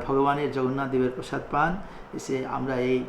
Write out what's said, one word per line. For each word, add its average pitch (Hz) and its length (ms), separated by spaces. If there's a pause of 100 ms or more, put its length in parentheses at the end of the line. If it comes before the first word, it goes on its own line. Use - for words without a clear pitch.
ভগবানের 139 440
জগন্নাথ 131 400
দেবের 127 240
প্রসাদ - 260 (100)
পান। 160 260 (360)
এসে 135 320
আমরা 127 300
এই 127 340